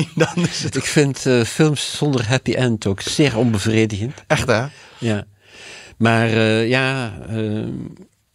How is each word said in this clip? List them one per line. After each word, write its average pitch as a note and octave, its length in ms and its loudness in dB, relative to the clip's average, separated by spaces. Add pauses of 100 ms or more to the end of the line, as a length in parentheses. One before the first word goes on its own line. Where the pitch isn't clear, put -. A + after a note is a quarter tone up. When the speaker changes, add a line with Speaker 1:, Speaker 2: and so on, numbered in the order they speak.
Speaker 1:
<laughs> - 0 - (100)
dan D#3+ 220 0
is F3 260 -2
het D3 140 -6
Speaker 2:
Ik C3 80 -4
vind, C#3+ 420 0
eh, B2+ 180 4
films - 520 0
zonder C3 320 0
happy B2+ 240 0
end A#2+ 340 0
ook G2 140 -2
zeer C#3 360 0
onbevredigend. A2 880 0
Speaker 1:
Echt, B2+ 220 0
hè? A2+ 160 2 (340)
Speaker 2:
Ja. G#2+ 260 -2 (760)
Maar, A2+ 280 4
eh, A2 400 2
ja, C3 520 -2
eh, - 140 -10 (1000)